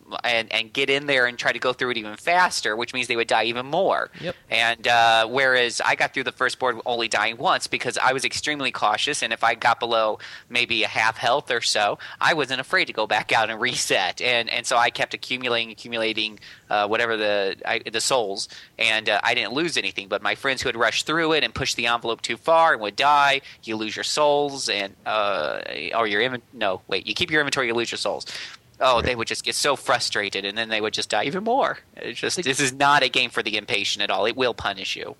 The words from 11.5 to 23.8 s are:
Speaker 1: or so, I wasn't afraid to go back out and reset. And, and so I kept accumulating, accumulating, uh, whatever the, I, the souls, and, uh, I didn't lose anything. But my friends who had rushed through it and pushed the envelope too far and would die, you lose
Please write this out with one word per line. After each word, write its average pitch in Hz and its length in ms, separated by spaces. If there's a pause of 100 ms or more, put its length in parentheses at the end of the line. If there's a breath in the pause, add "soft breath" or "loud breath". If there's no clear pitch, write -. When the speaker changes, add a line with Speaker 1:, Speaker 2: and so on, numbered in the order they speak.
Speaker 1:
or 117 100
so, 107 380 (200 loud breath)
I 156 140
wasn't 131 260
afraid 170 280
to 120 60
go 107 140
back 107 240
out 113 180
and 110 120
reset. 117 600
And, 117 280
and 120 180
so 131 80
I 120 140
kept - 240
accumulating, 117 580
accumulating, 110 720 (280 loud breath)
uh, 104 200
whatever 113 260
the, 104 400 (100)
I, 113 140
the 113 220
souls, 107 480 (280 loud breath)
and, 110 300
uh, 104 160
I 117 120
didn't 117 180
lose 151 240
anything. 98 320
But 101 120
my 104 140
friends 131 260
who 139 60
had 117 80
rushed 113 320
through 160 160 (100)
it 147 100
and 110 100
pushed - 240
the 120 100
envelope 117 340
too 120 140
far 160 380
and 113 80
would 104 160
die, 139 440 (220 loud breath)
you 110 140
lose 110 180